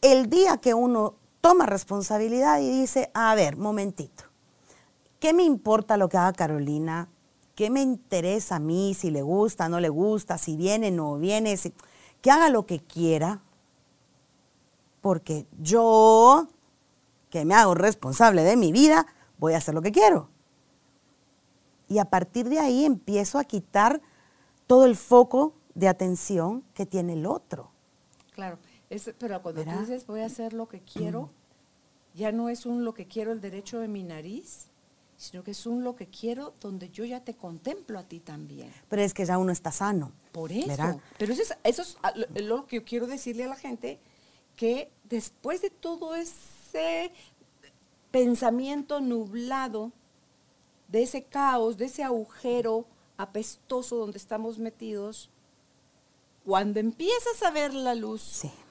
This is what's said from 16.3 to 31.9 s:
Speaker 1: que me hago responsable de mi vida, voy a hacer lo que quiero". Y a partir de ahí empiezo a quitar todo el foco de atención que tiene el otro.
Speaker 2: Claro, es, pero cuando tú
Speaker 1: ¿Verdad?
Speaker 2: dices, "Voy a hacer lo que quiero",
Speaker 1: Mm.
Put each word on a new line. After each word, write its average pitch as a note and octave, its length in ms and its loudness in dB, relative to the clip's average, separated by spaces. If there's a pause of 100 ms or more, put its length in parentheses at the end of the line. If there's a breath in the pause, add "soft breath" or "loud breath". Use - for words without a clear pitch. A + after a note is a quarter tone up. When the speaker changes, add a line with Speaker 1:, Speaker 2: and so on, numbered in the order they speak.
Speaker 1:
que D#3+ 160 -4
me F3 100 4
hago G#3 180 8
responsable F#3 680 4
de G3+ 140 6
mi F#3 160 4
vida, D#4 340 6 (300 soft breath)
voy D#3+ 160 0
a E3 40 0
hacer D3+ 160 -4
lo D#3+ 80 -2
que G3 100 -2
quiero". F4 380 4 (1600)
Y G3 120 -2
a G3 60 2
partir A3 440 -2
de D4+ 100 0
ahí C#4 260 2
empiezo A3+ 540 0
a C#4 60 -2
quitar A3 560 0 (680 soft breath)
todo B3+ 180 10
el B3 100 6
foco B3 580 4 (200)
de F3+ 140 2
atención F#3 760 -2 (100)
que G3 120 -8
tiene F3+ 280 -4
el D#3+ 120 -4
otro. - 460 -8 (600)
Speaker 2:
Claro, F#3 260 -14 (300 soft breath)
es, G3+ 280 -12
pero G3+ 240 -10
cuando D#3+ 200 -10
tú D#3 80 -8
Speaker 1:
¿Verdad? F#3 120 -8
Speaker 2:
dices, B3 240 -10
"Voy A3 160 -10
a A3+ 40 -6
hacer A3+ 280 -10
lo A3+ 140 -10
que F#3 140 -20
quiero", E3+ 420 -10
Speaker 1:
Mm. - 960 -20